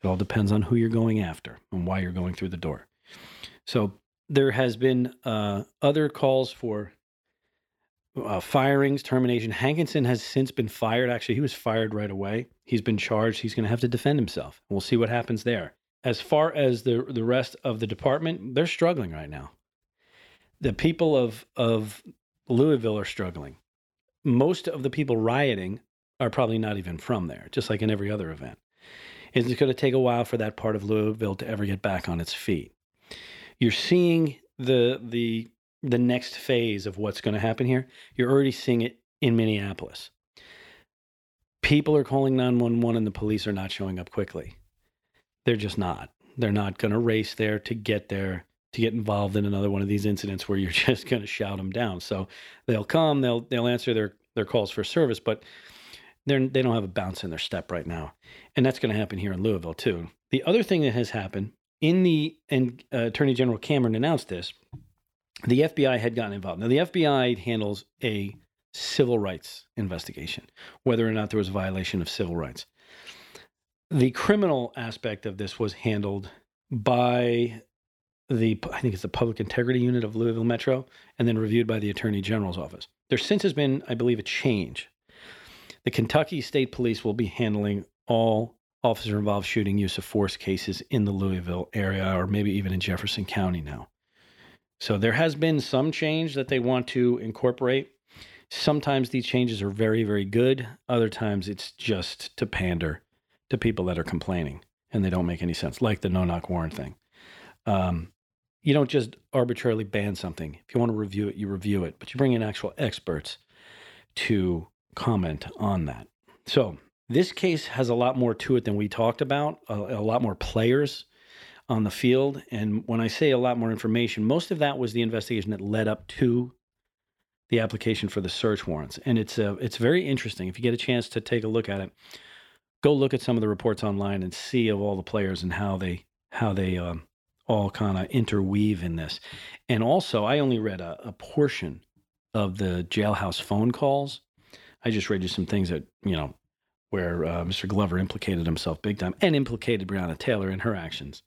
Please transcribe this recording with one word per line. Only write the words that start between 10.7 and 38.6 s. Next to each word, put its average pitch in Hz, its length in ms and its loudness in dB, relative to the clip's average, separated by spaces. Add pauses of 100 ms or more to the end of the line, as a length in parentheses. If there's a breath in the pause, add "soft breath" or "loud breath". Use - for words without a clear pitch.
Actually, 117 260 -2
he 131 60 0
was 139 120 0
fired 110 400 -2
right 104 160 -4
away. 98 380 -4 (180)
He's 113 160 0
been 107 160 2
charged. 110 440 0
He's 110 120 -6
gonna 110 140 -2
have 117 140 0
to 127 60 2
defend 135 300 2
himself. 78 520 -4
We'll 98 120 -2
see - 160 0
what 113 120 2
happens 117 340 -2
there. 107 300 -2 (320)
As 120 160 0
far 160 320 2
as 127 300 2
the, 123 240 2
the 120 160 -4
rest 123 400 0
of 113 160 -2
the 113 80 -2
department, 131 680 -2
they're 156 100 4
struggling 165 460 0
right 78 180 -10
now. 71 220 -12 (1120 soft breath)
The 127 120 0
people 160 440 2
of, 117 280 0 (100)
of 110 460 0 (460)
Louisville 120 500 4
are 101 80 -4
struggling. 85 520 -8 (640)
Most 139 440 2
of 151 160 -6
the 135 60 0
people 131 280 0
rioting 113 640 0 (400)
are 123 100 0
probably 113 280 0
not 107 200 -2
even 87 200 -8
from 95 300 -2
there, - 240 -12
just - 180 -2
like 104 120 0
in 107 100 2
every 101 180 -2
other 98 220 -4
event. 71 260 -12 (760 loud breath)
It's 123 260 2
gonna 135 140 4
take 131 200 2
a 131 60 4
while 120 260 2
for 117 120 -4
that 110 180 -2
part 107 220 -2
of 101 80 -6
Louisville 107 500 0
to - 120 -10
ever 104 180 -2
get 98 160 -4
back 95 260 -2
on 85 140 -2
its - 120 -6
feet. - 400 -4 (840 loud breath)
You're 117 120 4
seeing 165 680 2 (200)
the, 123 440 2
the, 117 480 -2 (320)
the 123 160 2
next 123 380 2
phase 113 500 0
of 95 120 -8
what's 104 240 -4
gonna 107 180 0
happen 113 260 0
here. 127 220 2 (280 loud breath)
You're 123 160 2
already 139 200 4
seeing 120 300 0